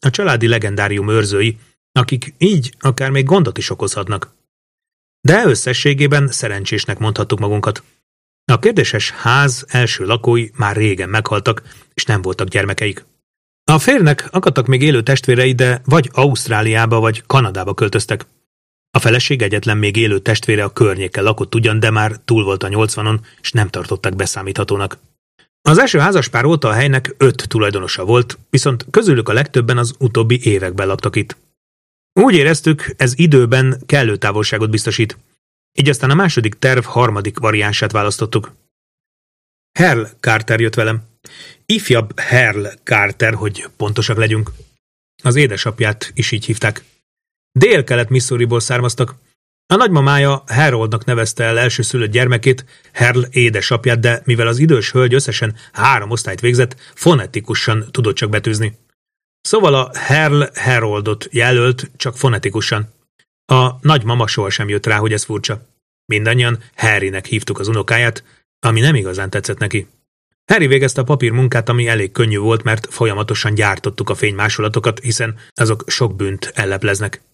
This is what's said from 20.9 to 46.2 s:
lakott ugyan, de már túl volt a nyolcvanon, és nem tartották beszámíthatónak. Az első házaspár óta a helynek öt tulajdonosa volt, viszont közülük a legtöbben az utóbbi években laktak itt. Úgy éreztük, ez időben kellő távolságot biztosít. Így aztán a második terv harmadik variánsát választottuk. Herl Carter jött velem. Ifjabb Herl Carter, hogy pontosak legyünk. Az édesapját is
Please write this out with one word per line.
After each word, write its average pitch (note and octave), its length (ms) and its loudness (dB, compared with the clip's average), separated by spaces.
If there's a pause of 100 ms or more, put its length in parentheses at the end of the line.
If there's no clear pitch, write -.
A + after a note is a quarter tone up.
lakott G#2+ 300 -2
ugyan, A2 260 0
de A2 100 2
már G#2+ 340 0
túl A2+ 200 2
volt G2 180 -2
a G2+ 60 -6
nyolcvanon, G#2+ 560 -2 (160)
és - 120 -12
nem G#2+ 160 0
tartották F#2 480 -6
beszámíthatónak. G2 840 -4 (600)
Az D#3 180 4
első B3 200 4
házaspár C#3+ 460 0
óta D3 240 0
a G#2+ 40 2
helynek C3 460 0
öt - 300 2
tulajdonosa G2+ 560 -2
volt, A#2+ 340 0 (120)
viszont C3 400 0
közülük D#3 380 2
a G#2 40 0
legtöbben B2 460 0
az A#2+ 200 -2
utóbbi A#2 460 2
években F#2+ 420 -2
laktak G2 300 -4
itt. - 200 -4 (760)
Úgy A3 220 6
éreztük, D3+ 600 2
ez B2+ 220 0
időben C3 680 4
kellő A#2+ 300 2
távolságot G#2+ 540 -2
biztosít. G#2+ 480 -2 (600)
Így C#3+ 100 2
aztán C3+ 220 2
a C#3+ 40 4
második D3+ 400 2
terv B2+ 300 2
harmadik G#2 540 -2
variánsát G#2 540 0
választottuk. G#2 600 -2 (1300)
Herl D3+ 240 4 (180)
Carter A2+ 400 0
jött A2 140 0
velem. A2+ 280 0 (640)
Ifjabb A#2+ 520 0
Herl A2 480 0 (160)
Carter, A2 520 0
hogy G2+ 320 -6 (100)
pontosak G#2+ 400 -2
legyünk. A2 340 -2 (720)
Az B2+ 140 0
édesapját G#2+ 800 -2
is - 160 -2